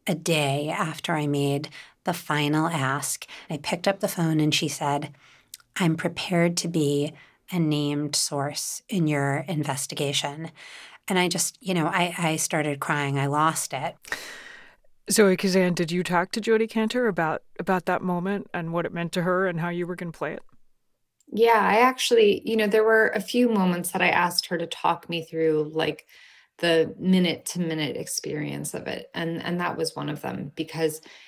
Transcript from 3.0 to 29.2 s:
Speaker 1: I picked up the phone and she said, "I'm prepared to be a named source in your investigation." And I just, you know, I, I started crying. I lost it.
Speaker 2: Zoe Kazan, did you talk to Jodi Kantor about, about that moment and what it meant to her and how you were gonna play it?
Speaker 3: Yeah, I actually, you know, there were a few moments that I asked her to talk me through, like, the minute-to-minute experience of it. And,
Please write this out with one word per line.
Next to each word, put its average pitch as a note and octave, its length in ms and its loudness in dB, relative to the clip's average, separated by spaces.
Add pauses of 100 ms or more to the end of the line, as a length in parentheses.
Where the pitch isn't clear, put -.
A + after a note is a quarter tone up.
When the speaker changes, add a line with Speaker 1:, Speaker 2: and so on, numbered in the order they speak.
Speaker 1:
I D3+ 80 -4
picked F3 300 -2
up G3 120 2
the G3+ 80 -2
phone D#3+ 320 2
and D3+ 140 4
she D#3+ 140 0
said, C#3+ 480 -4 (600)
"I'm D#3+ 180 4
prepared E3+ 640 0
to - 100 -4
be D3 460 0 (380)
a F3+ 60 -2
named D3 580 0
source - 720 -4
in E3+ 200 2
your C#3+ 400 2
investigation." C#3+ 1040 -4 (560)
And F#3 100 2
I F3+ 120 4
just, - 320 -2
you F#3 120 -2
know, D#3+ 140 2
I, F3 280 0
I D#3+ 200 0
started D3+ 440 -2
crying. C#3+ 380 -2
I C#3 80 0
lost D3+ 480 0
it. C#3+ 220 -6 (1120)
Speaker 2:
Zoe F#3+ 280 6
Kazan, F3+ 360 2
did E3 160 -2
you F3 140 -2
talk F3 300 0
to A3+ 80 -4
Jodi A3 260 2
Kantor A3+ 400 0
about, E3 340 0 (200)
about F#3 240 0
that F3+ 160 0
moment F3+ 520 -2
and E3 200 -4
what E3+ 120 0
it - 80 -6
meant E3+ 200 -4
to F#3 80 0
her F#3 260 2
and F3 100 -2
how E3+ 120 -2
you F3 180 -4
were F3+ 80 -6
gonna F3 160 -8
play D3+ 220 -6
it? - 100 -12 (880)
Speaker 3:
Yeah, A3+ 300 4
I G3 160 4
actually, A#3 680 4
you A3 140 0
know, G#3+ 100 2
there G#3+ 160 4
were A3 320 6
a G#3 60 0
few B3 260 2
moments F#3 440 2
that F3+ 100 -2
I F3+ 80 4
asked F3 380 0
her F3+ 100 -2
to E3 100 -4
talk - 420 -2
me E3+ 140 -4
through, D#3 500 0
like, D#3 320 -2 (520)
the E3 420 2
minute-to-minute E3+ 960 0
experience D3 800 -6
of - 140 -8
it. - 260 -10
And, E3 300 -4